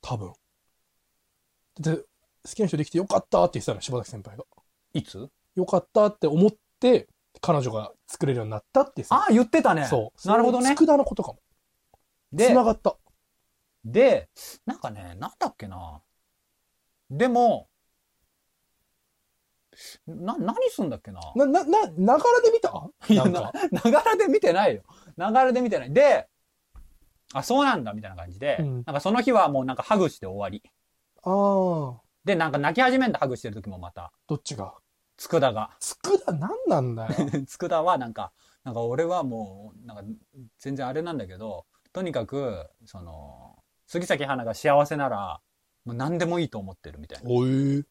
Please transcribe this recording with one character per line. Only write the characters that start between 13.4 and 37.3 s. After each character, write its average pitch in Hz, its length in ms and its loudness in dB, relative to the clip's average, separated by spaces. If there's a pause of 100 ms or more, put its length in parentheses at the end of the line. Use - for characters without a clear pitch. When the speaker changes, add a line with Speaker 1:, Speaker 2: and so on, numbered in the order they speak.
Speaker 2:
で、 190 440 4 (380)
な 262 80 -6
ん - 60 -16
か 127 100 -8
ね、 92 280 -16
な 147 100 -10
ん - 100 -14
だ 349 80 -2
っ - 100 -6
け - 100 -16
な。 92 360 -16 (1080)
で 180 180 0
も、 233 400 2 (2500)
な、 170 300 -10
何 339 320 -2
す - 140 -4
ん 160 80 -4
だ 110 80 -8
っ - 20 -16
け 107 100 -20
な。 90 100 -16 (160)
Speaker 1:
な、 277 100 4
な、 311 180 2
な、 370 280 2
な 196 260 4
が - 140 -2
ら 480 100 6
で 453 100 8
見 453 80 2
た？ - 300 -4 (180)
Speaker 2:
い 214 60 8
や、 196 100 4
Speaker 1:
な 196 60 4
ん - 20 -2
か。 104 200 -4 (180)
Speaker 2:
な、 233 200 2
な 294 80 6
が 453 120 4
ら 427 60 4
で 392 100 4
見 370 140 4
て - 120 2
な 190 160 4
い 127 60 2
よ。 101 80 -10 (340)
な 190 140 -2
が 254 140 6
ら 254 80 4
で 247 80 2
見 247 100 0
て 175 80 0
な 123 80 -6
い。 135 60 -8
で、 240 360 6 (1040)
「あ、 139 100 -6
そ 262 200 2
う - 20 4
な 254 120 2
ん 135 80 -6
だ」 104 100 -10
み 107 80 -12
た 101 60 -16
い - 20 -14
な 92 60 -16
感 87 140 -14
じ 92 100 -16
で、 143 200 -2
Speaker 1:
う - 40 0
ん。 135 100 -4
Speaker 2:
な 123 60 -6
ん 135 140 -8
か 143 60 -2
そ 190 100 -2
の 247 120 2
日 254 100 2
は 185 160 6
も 139 140 0
う - 20 -4
な 131 100 -4
ん - 20 -6
か - 80 -6
ハ 214 120 2
グ 180 140 2
し - 80 -20
て - 80 -14
終 95 140 -10
わ 98 100 -6
り。 104 120 -14 (600)
Speaker 1:
あ 185 720 0
あ。 - 60 -20 (220)
Speaker 2:
で、 196 100 0
な 160 140 0
ん 135 40 -4
か 147 60 -2
泣 151 160 0
き 254 80 2
始 254 160 4
め 254 100 2
ん - 40 0
だ、 - 80 -4
ハ 143 80 0
グ 123 80 -6
し - 60 -16
て 120 60 -10
る 104 60 -10
時 104 160 -12
も 92 80 -16
ま 87 140 -14
た。 87 200 -18 (140)
Speaker 1:
ど 156 80 -6
っ - 80 -10
ち 143 140 -12
が？ 95 180 -12 (420)
Speaker 2:
佃 147 360 0
が。 107 180 -8 (100)
Speaker 1:
佃 - 520 -2
何 160 180 -6 (160)
な 175 160 2
ん 123 120 -4
だ 113 120 -10
よ。 - 80 -6
Speaker 2:
<laughs> 143 320 -4